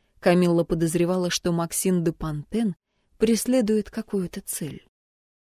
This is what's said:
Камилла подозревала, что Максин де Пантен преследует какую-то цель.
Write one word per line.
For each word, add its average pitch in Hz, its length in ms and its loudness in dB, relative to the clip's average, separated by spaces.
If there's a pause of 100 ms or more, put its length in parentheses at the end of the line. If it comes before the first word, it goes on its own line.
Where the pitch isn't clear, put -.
(200)
Камилла 175 440 4
подозревала, 170 640 0
что 175 240 -2
Максин 170 500 0
де 165 100 0
Пантен 160 640 -4 (420)
преследует 220 720 2
какую-то 196 500 -6
цель. - 460 -10 (600)